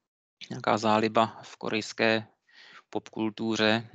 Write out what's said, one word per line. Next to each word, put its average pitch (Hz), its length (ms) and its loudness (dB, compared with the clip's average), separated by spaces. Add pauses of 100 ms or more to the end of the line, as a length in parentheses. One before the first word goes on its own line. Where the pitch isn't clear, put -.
(500)
nějaká 117 280 0
záliba 110 640 2
v - 140 -20
korejské 110 680 -2 (640)
popkultuře, 110 1040 0